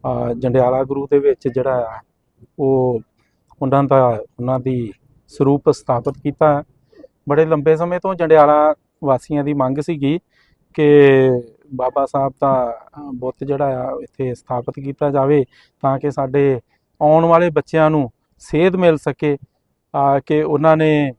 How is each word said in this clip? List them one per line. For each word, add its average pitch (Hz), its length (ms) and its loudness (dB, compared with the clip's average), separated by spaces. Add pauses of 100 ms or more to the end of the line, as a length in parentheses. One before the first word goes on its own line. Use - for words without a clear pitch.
ਅ, 120 280 -4
ਜੰਡਿਆਲਾ 127 500 0
ਗੁਰੂ 139 280 -6
ਦੇ 143 80 4
ਵਿੱਚ 139 280 0
ਜਿਹੜਾ 127 420 -4
ਆ 110 120 -16 (580)
ਉਹ 127 400 0 (640)
ਉਹਨਾਂ 139 220 0
ਦਾ, 127 360 2 (200)
ਉਹਨਾਂ 127 200 -4
ਦੀ 123 340 -6 (340)
ਸਰੂਪ 143 440 0
ਸਥਾਪਿਤ 127 420 -4 (100)
ਕੀਤਾ। 147 400 0 (680)
ਬੜੇ 151 160 2
ਲੰਬੇ 156 300 2
ਸਮੇਂ 175 280 -4
ਤੋਂ 190 120 -4
ਜੰਡਿਆਲਾ 151 580 4 (300)
ਵਾਸੀਆਂ 143 400 -2
ਦੀ 147 100 -2
ਮੰਗ 135 260 -2
ਸੀਗੀ 147 400 -4 (540)
ਕਿ 143 560 6 (460)
ਬਾਬਾ 127 300 -4
ਸਾਹਿਬ 135 360 -4
ਦਾ, 127 460 0
ਅ, 143 280 -16
ਬੁੱਤ 127 280 -10
ਜਿਹੜਾ 139 220 -4
ਆ 135 360 -6
ਇੱਥੇ 127 320 -8
ਸਥਾਪਿਤ 123 500 -10
ਕੀਤਾ 139 260 -6
ਜਾਵੇ 139 360 0 (360)
ਤਾਂ 135 180 -2
ਕਿ 143 120 -4
ਸਾਡੇ 135 480 -2 (420)
ਆਉਣ 156 240 4
ਵਾਲੇ 170 240 4
ਬੱਚਿਆਂ 156 400 0
ਨੂੰ 147 220 -2 (260)
ਸੇਧ 175 380 -2
ਮਿਲ 175 220 2
ਸਕੇ, 143 400 -4 (580)
ਅ, 139 300 2
ਕਿ 151 180 0
ਉਹਨਾਂ 156 340 2
ਨੇ 151 420 0